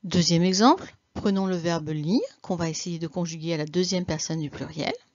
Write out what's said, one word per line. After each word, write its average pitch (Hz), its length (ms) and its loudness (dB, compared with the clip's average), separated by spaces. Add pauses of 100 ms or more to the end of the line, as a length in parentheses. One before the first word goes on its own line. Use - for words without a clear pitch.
Deuxième 175 400 2
exemple, 208 520 4 (200)
prenons 196 320 0
le 185 100 0
verbe 165 340 -2
lire, 156 300 0 (200)
qu'on - 160 -4
va 170 120 -2
essayer 165 300 -6
de 165 80 -4
conjuguer 165 480 -4
à 156 40 -2
la 151 80 -2
deuxième 180 380 0
personne 160 360 -4
du 147 100 -4
pluriel. 156 440 -4 (200)